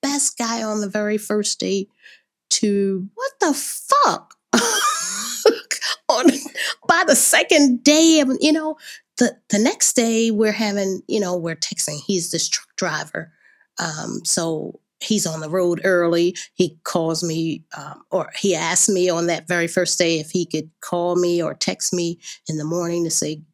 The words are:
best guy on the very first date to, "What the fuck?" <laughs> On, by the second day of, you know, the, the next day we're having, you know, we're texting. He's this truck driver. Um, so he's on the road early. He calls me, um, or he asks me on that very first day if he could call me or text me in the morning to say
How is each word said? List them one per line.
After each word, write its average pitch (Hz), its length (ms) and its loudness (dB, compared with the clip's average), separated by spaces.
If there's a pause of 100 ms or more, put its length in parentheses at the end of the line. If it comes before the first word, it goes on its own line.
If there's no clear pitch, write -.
best 285 360 -2
guy 233 260 -4
on 214 180 -4
the 202 80 -4
very 208 280 -2
first 208 420 -2
date 196 300 -2 (600)
to, 196 640 0
"What 523 260 -6
the 311 140 4
fuck?" - 800 0 (200)
<laughs> - 0 - (1600)
On, 254 160 2 (640)
by 339 180 4
the 277 120 6
second 277 680 4
day 311 380 8
of, 262 80 2 (100)
you 302 140 4
know, 311 240 -4 (400)
the, 240 200 2 (120)
the 202 100 2
next - 340 2
day 226 380 2
we're 214 220 2
having, 202 560 -2
you 214 100 0
know, 180 160 -2
we're 165 220 -4
texting. - 440 -6
He's 175 300 -2
this - 160 -2
truck - 300 -4
driver. 156 560 -6 (440)
Um, 160 460 -6
so 165 560 -4 (220)
he's 190 260 0
on 160 140 -8
the 156 80 -10
road 175 340 0
early. 175 500 2 (200)
He 165 320 -2
calls 165 400 -2
me, 165 400 -4 (120)
um, - 320 -16
or - 200 -2 (100)
he 196 160 2
asks 165 320 0
me 185 220 2
on 170 180 0
that 165 220 -4
very 170 180 0
first 175 320 -2
day 165 200 2
if 151 120 -10
he 175 140 0
could 156 340 -6
call 175 380 -2
me 175 260 2
or 151 100 -4
text - 400 -4
me 170 260 -4 (280)
in 156 100 -4
the 147 60 -4
morning 170 400 -2
to 165 80 -2
say 156 300 -4 (120)